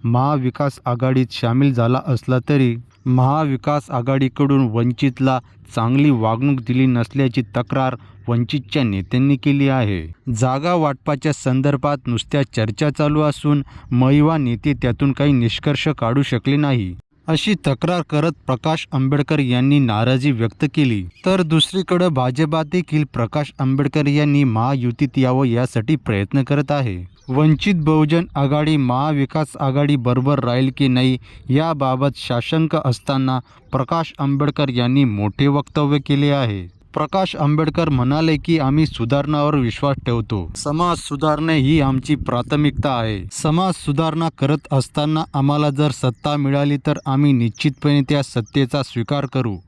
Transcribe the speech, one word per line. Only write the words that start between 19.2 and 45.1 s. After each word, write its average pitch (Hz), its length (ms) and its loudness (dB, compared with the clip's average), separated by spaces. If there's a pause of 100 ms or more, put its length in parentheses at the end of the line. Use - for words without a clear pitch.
यांनी 131 400 2
नाराजी 127 520 2
व्यक्त 113 420 -2
केली. 117 320 0 (200)
तर 185 160 2
दुसरीकडे 175 680 2
भाजपा 147 560 0
देखील 151 400 0 (100)
प्रकाश 135 460 -2
आंबेडकर 139 480 2
यांनी 143 360 4
महायुतीत 123 760 0
यावं 131 280 2
यासाठी 120 500 0
प्रयत्न 113 480 -2
करत 143 280 0
आहे. 110 320 -2 (260)
वंचित 156 460 2
बहुजन 156 500 2 (100)
आघाडी 151 420 0
महाविकास 139 720 0 (120)
आघाडी 143 360 0
बरोबर 127 440 0
राहील 127 380 0
की 139 100 2
नाही 127 300 2 (320)
याबाबत 139 680 0
साशंक 160 600 -2 (100)
असताना 131 540 -2 (320)
प्रकाश 151 480 -2
आंबेडकर 139 500 0
यांनी 123 340 2
मोठे 104 440 0
वक्तव्य 143 580 0
केले 143 240 2
आहे. 107 460 -2 (180)
प्रकाश 180 420 -2
आंबेडकर 156 540 0
म्हणाले 147 480 2
की, 160 220 0
"आम्ही 147 260 2
सुधारणावर 143 720 0
विश्वास 135 400 0 (100)
ठेवतो. 110 500 -4
समाज 160 420 -2
सुधारणे 151 600 -2
ही 143 240 2
आमची 135 340 0
प्राथमिकता 139 760 -2
आहे. 110 420 -4
समाज 170 420 0
सुधारणा 160 560 -2 (100)
करत 147 320 0
असताना 151 520 -2 (100)